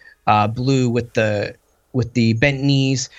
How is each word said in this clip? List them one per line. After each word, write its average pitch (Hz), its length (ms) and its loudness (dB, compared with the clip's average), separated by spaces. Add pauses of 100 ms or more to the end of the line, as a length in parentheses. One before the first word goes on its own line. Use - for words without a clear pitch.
(260)
uh, 107 220 2
Blue 127 420 0
with 120 240 -4
the, 107 420 -2 (380)
with 120 200 -4
the 113 200 2
bent 135 280 0
knees, 135 580 0